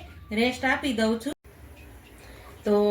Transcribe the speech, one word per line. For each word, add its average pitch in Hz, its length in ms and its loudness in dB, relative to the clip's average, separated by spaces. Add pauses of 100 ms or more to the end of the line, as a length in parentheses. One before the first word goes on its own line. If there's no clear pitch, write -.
(420)
રેસ્ટ 254 320 0
આપી 269 260 -2
દઉં 220 240 2
છું. 294 100 -4 (1300)
તો 208 140 2 (140)